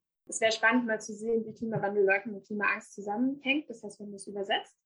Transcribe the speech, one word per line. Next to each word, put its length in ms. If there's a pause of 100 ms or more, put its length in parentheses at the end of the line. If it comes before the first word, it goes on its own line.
(280)
Es 120
wäre 120
spannend, 340
mal 140
zu 120
sehen, 320
wie 80
Klimawandelleugnung 840
und 100
Klimaangst 480
zusammenhängt. 760
Das 140
heißt, 160
wir 80
haben 60
das 160
übersetzt, 580